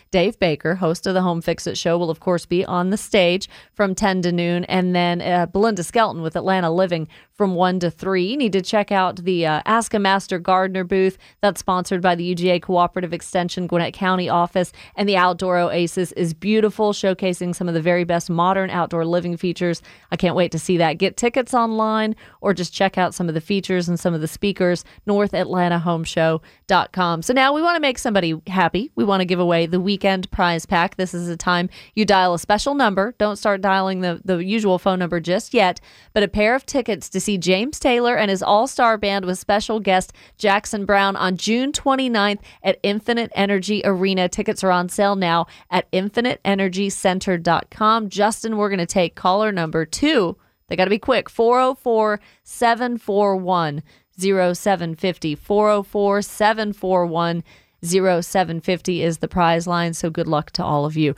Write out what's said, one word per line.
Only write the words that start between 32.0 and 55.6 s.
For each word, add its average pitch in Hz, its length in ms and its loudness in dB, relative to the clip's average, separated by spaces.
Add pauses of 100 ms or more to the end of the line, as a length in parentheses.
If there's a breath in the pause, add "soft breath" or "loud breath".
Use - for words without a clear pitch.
dial 185 300 4
a 170 60 -2
special 214 340 0
number. 220 440 0
Don't 208 180 0
start 202 240 0
dialing 190 400 0
the, 175 240 -4
the 185 140 0
usual 190 420 0
phone 190 180 0
number 175 220 -2
just 180 340 -2
yet, 190 260 2 (320 loud breath)
but 208 120 2
a 190 40 2
pair 214 280 2
of 269 100 -6
tickets 233 440 -4
to 190 100 -4
see 202 180 -2
James 185 400 0
Taylor 240 380 2
and 208 120 2
his 196 140 -2
all-star 226 560 2
band 202 260 -2
with 180 140 -4
special 214 400 0
guest 185 340 0 (240 soft breath)
Jackson 202 480 -2
Browne 196 300 2
on 185 220 -2
June 240 340 0
twenty-ninth 240 720 0 (240 loud breath)
at 185 180 0
Infinite 220 540 -2
Energy 202 480 0
Arena. 185 440 2
Tickets - 360 -4
are 190 80 4
on 180 160 0
sale 202 260 0
now 170 320 0 (240 loud breath)
at 180 220 0
infinite 208 520 -2
energy 196 460 0
center 185 480 0
dot 170 320 0
com. 220 380 0
Justin, 214 480 -2
we're 208 140 0
gonna 180 160 -2
take 175 280 0
caller 190 380 2
number 160 320 -2
two. 208 540 0 (300)
They 165 80 -8
gotta 185 120 2
be 214 100 0
quick. 247 300 -2
Four 240 320 2
oh 262 140 2
four, 214 460 0 (240 soft breath)
seven 240 520 0
four 202 400 0
one, 170 460 -2 (360 soft breath)
zero 185 360 2
seven 175 400 -2
fifty. 165 400 -4
Four 208 340 0